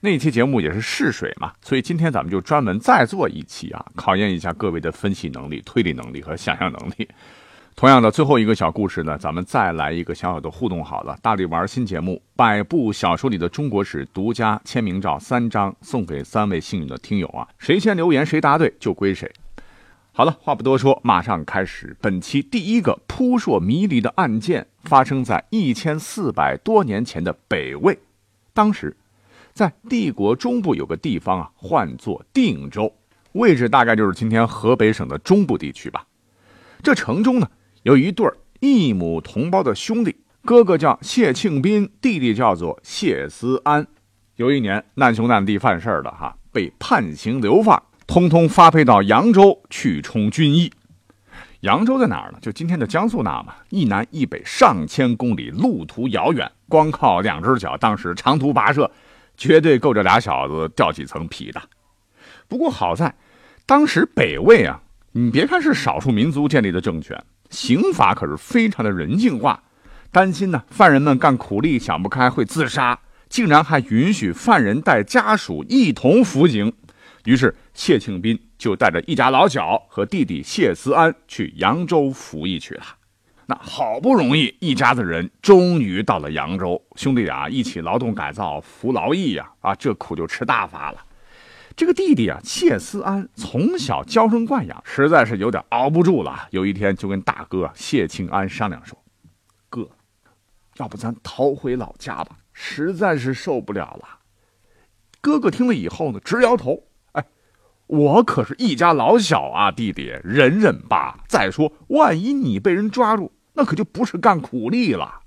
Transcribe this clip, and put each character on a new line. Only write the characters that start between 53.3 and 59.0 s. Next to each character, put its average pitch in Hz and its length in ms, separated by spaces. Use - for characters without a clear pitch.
嘛， - 120
一 185 160
南 101 240
一 139 160
北 - 180
上 113 420
千 120 300
公 120 180
里， 117 140
路 151 380
途 117 220
遥 104 220
远， 135 200
光 156 220
靠 98 320
两 82 200
只 127 140
脚， 95 220
当 110 180
时 87 180
长 135 240
途 139 140
跋 113 180
涉， 143 200